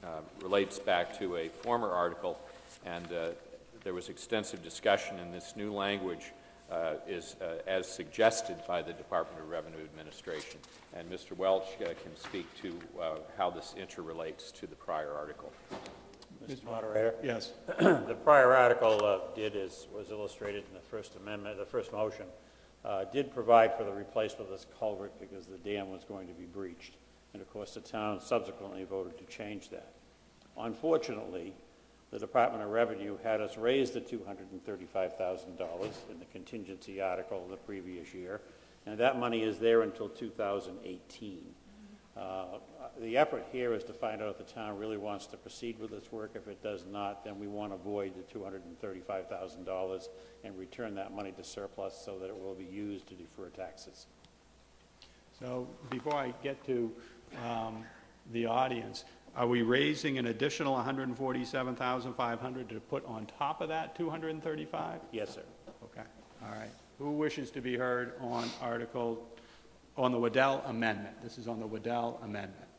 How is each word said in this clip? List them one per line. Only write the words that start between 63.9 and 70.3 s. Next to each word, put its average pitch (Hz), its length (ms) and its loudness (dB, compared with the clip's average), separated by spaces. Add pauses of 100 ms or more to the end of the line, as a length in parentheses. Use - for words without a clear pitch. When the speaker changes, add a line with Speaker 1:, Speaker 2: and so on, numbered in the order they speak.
Speaker 4:
two 170 160 -2
hundred 160 200 -4
and 156 120 -6
thirty-five? 160 580 -4 (120)
Speaker 3:
Yes, 107 240 -4
sir. - 80 -12 (400)
Speaker 4:
Okay. 110 220 -14 (380)
All 107 60 -10
right. 107 180 -8 (300)
Who 147 140 -2
wishes 151 400 0
to 131 100 -6
be 123 140 0
heard 123 440 2
on 120 300 0 (100)
article, 117 640 0 (720)
on 127 160 6
the 120 60 4
Waddell 131 480 6